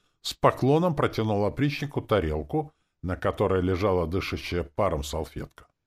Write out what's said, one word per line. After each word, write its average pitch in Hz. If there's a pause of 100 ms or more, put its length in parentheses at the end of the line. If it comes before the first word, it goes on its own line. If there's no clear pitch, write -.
(260)
с -
поклоном 147
протянул 107
опричнику 143
тарелку, 92 (280)
на 87
которой 95
лежала 92
дышащая 87
паром 82
салфетка. - (180)